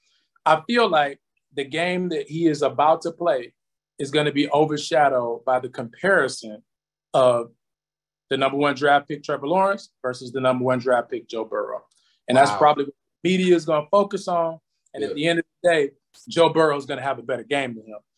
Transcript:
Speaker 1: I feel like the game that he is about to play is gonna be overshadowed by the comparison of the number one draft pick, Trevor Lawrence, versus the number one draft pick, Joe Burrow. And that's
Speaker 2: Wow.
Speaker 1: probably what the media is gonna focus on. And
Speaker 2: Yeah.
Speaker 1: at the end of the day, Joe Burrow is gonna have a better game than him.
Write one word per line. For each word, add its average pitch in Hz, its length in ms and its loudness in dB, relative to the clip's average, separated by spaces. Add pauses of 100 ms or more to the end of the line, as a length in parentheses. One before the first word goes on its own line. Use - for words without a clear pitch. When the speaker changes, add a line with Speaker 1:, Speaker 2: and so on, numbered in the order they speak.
(460)
Speaker 1:
I 156 200 2
feel 233 220 2
like 147 300 0 (360)
the 139 100 -4
game 180 460 -2
that 143 180 -6
he 165 180 -2
is 143 160 2
about 143 400 2
to 170 80 -6
play 143 440 -4 (440)
is 139 140 -6
gonna 147 200 0
be 143 180 0
overshadowed 143 920 0
by 127 140 0
the 127 100 -6
comparison 123 960 -4 (520)
of 123 360 4 (800)
the 131 80 -2
number 135 180 0
one 143 180 0
draft 143 320 2
pick, 147 160 -10
Trevor 139 260 -6
Lawrence, 190 420 0 (100)
versus 127 320 -8
the 131 80 -6
number 127 240 0
one 127 140 0
draft 123 320 0
pick, 117 180 -10
Joe 113 160 -6
Burrow. 107 380 -6 (440)
And 127 120 2
that's 220 140 6
Speaker 2:
Wow. 208 60 -4
Speaker 1:
probably 147 260 4
what 139 100 -14 (280)
the 175 80 0
media 185 240 4
is 160 120 0
gonna 151 240 0
focus 196 380 0
on. 165 320 -2 (340)
And 139 80 -8
Speaker 2:
Yeah. 139 80 -4
Speaker 1:
at - 40 -6
the 147 140 -4
end 170 120 0
of - 40 -2 (180)
the 175 60 2
day, 151 220 2 (360)
Joe 165 220 4
Burrow 156 300 2
is 139 80 -10
gonna 131 160 -8
have 131 160 -4
a 120 40 -16
better 117 200 -6
game 127 320 -4
than 110 100 -18
him. 107 140 -18 (200)